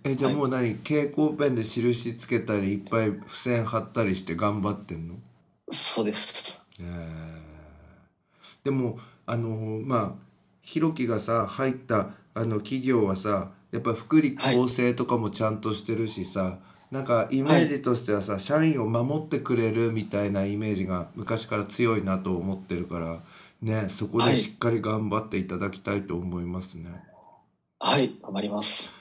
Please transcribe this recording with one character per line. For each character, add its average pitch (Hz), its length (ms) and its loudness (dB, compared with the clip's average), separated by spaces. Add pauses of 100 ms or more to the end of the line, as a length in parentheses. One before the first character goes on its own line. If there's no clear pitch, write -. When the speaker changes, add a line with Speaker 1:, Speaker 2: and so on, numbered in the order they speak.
Speaker 1:
え、 139 100 0
じ 127 100 0
ゃ 135 40 6
あ 127 40 4
も 147 120 2
う 131 40 2
何？ 127 140 0
Speaker 2:
は 123 60 2
い。 107 60 0
Speaker 1:
蛍 147 340 0
光 151 220 2
ペ 147 180 2
ン 127 80 2
で 113 80 0
印 117 480 0
つ - 160 -12
け 120 120 2
た 107 180 0
り、 98 160 2
い - 20 -2
っ 98 120 -4
ぱ 113 160 2
い 107 60 4
付 98 120 -4 (100)
箋 117 320 0
貼 107 160 0
っ - 100 -10
た 113 140 2
り 98 100 2
し 92 80 -6
て 85 140 -4
頑 104 240 2
張 104 100 0
っ 95 100 -4
て - 140 -10
ん 82 140 -8
の？ 87 60 -12 (560)
Speaker 2:
そ - 320 0
う - 20 2
で 104 100 0
す。 - 500 -6 (140)
Speaker 1:
え 87 40 -12
ー。 80 640 -10 (1200)
で 139 60 0
も、 127 280 0 (280)
あ 117 100 -2
の、 110 460 -2
ま 117 360 2
あ、 - 60 -20 (380)
ひ - 160 -4
ろ 160 140 4
き 127 140 0
が 113 120 2
さ、 113 280 2
入 131 260 0
っ - 20 0
た、 104 360 0 (240)
あ 113 100 -2
の、 110 140 0
企 127 240 -4
業 123 220 6
は 95 120 2
さ、 95 340 -2 (220)
や 117 80 -2
っ - 20 -10
ぱ 120 120 0
福 156 280 4
利 131 160 2
厚 123 300 4
生 120 260 2
と 123 120 -2
か 120 100 2
も 107 140 0
ち 107 120 -4
ゃ 110 80 4
ん 107 100 -4
と 107 140 -2
し 101 80 -8
て 113 120 -2
る 110 120 0
し 101 180 -6
さ、 98 160 -4
Speaker 2:
は 92 100 0 (420)
い。 - 20 -12
Speaker 1:
な 135 60 -4
ん 131 40 -6
か 120 280 2
イ 135 100 2
メ 147 80 2
ー 160 180 8
ジ 139 140 -2
と 123 140 2
し - 100 -6
て 107 60 0
は 101 100 2
さ、 101 120 -2
Speaker 2:
は 98 40 -2
い。 - 20 -6
Speaker 1:
社 151 220 2
員 151 180 4
を 107 60 0
守 123 340 0
っ 156 60 -8
て 135 140 -2
く 123 160 0
れ 113 160 2
る 113 180 2
み 110 140 -2
た 101 200 -2
い 101 60 0
な 101 160 0
イ 101 100 -2
メ 107 160 -2
ー - 40 2
ジ 92 100 -2
が 90 300 -2
昔 113 300 -4
か 110 100 -2
ら 104 80 0
強 113 340 2
い 95 60 -2
な 95 140 2
と 95 180 0
思 92 180 -2
っ - 20 -10
て - 200 -6
る 87 80 -2
か 87 160 -6
ら、 82 220 -6 (400)
ね、 110 260 0
そ 107 180 -6
こ 113 160 2
で 131 140 6
し 110 180 0
っ - 40 -20
か 117 120 0
り 110 120 0
頑 107 260 -2
張 107 140 0
っ 110 60 -12
て 104 100 -2
い 95 80 -2
た 95 100 -6
だ 98 140 -2
き - 100 -14
た 101 140 -2
い 101 80 -2
と 90 140 -4
思 87 240 -4
い 85 40 -4
ま 90 160 -4
す 92 140 -12
ね。 85 160 -12 (880)
Speaker 2:
は - 180 4
い。 - 40 6
は 120 40 4
い、 - 160 -4
頑 - 100 -12
張 95 100 -4
り 104 80 -2
ま 104 120 -4
す。 - 380 -6